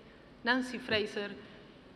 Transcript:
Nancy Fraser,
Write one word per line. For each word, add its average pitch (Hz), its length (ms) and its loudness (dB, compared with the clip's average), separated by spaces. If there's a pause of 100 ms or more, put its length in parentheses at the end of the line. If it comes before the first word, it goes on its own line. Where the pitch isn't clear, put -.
(440)
Nancy 254 360 4
Fraser, 208 720 0 (420)